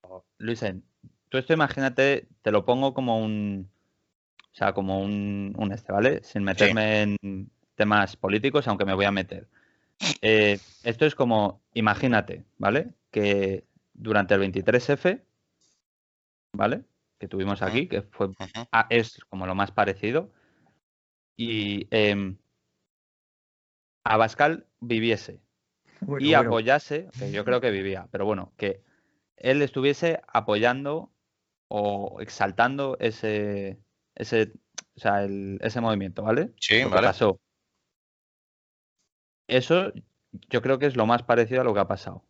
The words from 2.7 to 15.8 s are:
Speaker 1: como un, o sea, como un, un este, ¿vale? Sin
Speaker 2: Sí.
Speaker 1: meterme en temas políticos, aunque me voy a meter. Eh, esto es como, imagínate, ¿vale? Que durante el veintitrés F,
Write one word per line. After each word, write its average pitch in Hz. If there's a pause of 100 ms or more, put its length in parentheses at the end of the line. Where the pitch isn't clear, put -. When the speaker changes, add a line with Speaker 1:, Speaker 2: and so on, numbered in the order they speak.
Speaker 1:
como 120
un, 104 (720)
o -
sea, 101
como 98
un, 101
un 101
este, 101
¿vale? 110
Sin -
Speaker 2:
Sí. 101
Speaker 1:
meterme 107
en 101 (240)
temas 104
políticos, 123
aunque 98
me 98
voy 98
a 101
meter. - (720)
Eh, 107 (260)
esto 117
es 147
como, 110 (120)
imagínate, 107 (140)
¿vale? 143 (180)
Que 101 (280)
durante 104
el 98
veintitrés 98
F, 180 (1300)